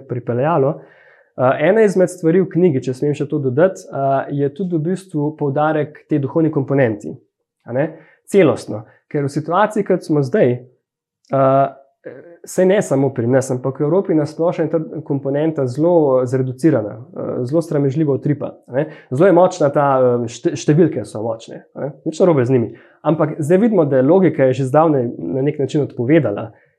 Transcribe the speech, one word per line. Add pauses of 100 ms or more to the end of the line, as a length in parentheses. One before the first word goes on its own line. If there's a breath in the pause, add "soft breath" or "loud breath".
pripeljalo. (560 loud breath)
A,
ena
izmed
stvari
v
knjigi,
če
smem
še
to
dodati,
a,
je
tudi
v
bistvu
poudarek
tej
duhovni
komponenti, (520)
a
ne, (400 loud breath)
celostno. (280 soft breath)
Ker
v
situaciji,
kot
smo
zdaj, (840)
a, (1040)
saj
ne
samo
pri
nas,
ampak
v
Evropi
na
splošno
je
ta (240)
komponenta
zelo,
eh,
zreducirana,
eh,
zelo
sramežljivo
utripa, (120)
a
ne. (240 loud breath)
Zelo
je
močna
ta, (140)
eh,
šte-,
številke
so
močne, (100)
a
ne. (120)
Nič
narobe
z
njimi. (280 loud breath)
Ampak
zdaj
vidimo,
da
logika
je
že
zdavnaj
na
nek
način
odpovedala. (260 soft breath)